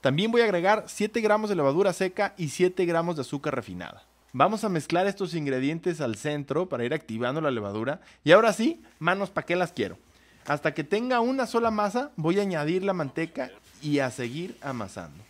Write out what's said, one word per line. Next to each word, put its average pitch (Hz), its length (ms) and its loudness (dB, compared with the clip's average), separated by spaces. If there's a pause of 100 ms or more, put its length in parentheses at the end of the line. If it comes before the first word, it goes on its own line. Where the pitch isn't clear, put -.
También 160 300 2
voy 240 100 4
a 233 40 6
agregar 208 420 2
siete 214 340 -2
gramos 214 300 2
de 202 40 0
levadura 165 380 2
seca 190 420 -2
y 160 140 -4
siete 185 360 2
gramos 170 300 0
de 147 60 -4
azúcar 139 320 -4
refinada. 92 540 -8 (260)
Vamos 190 300 2
a 220 60 -2
mezclar 170 360 0
estos 196 300 -4
ingredientes 151 680 -2
al 117 140 -2
centro 147 520 -4
para 120 160 -4
ir 123 120 -2
activando 123 460 -4
la 151 100 0
levadura. 113 500 -4 (220)
Y 147 80 6
ahora 220 200 8
sí, 226 300 -2 (160)
manos, 185 320 0
¿pa' - 140 -6
qué 170 120 -2
las 180 160 0
quiero? 98 280 -6 (480)
Hasta 147 260 0
que 156 100 -6
tenga 240 360 0
una 254 260 0
sola 233 240 0
masa, 214 460 -2
voy 170 240 2
a - 20 2
añadir 180 420 0
la 196 100 0
manteca 160 580 -4 (320)
y 147 160 2
a 135 100 0
seguir 131 540 -8
amasando. 101 680 -10